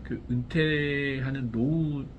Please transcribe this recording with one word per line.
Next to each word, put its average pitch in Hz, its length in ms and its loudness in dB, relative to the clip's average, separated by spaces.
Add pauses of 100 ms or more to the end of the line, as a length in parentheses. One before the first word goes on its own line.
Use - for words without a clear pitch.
그 - 260 -6
은퇴하는 139 1200 0
노후 143 540 2 (140)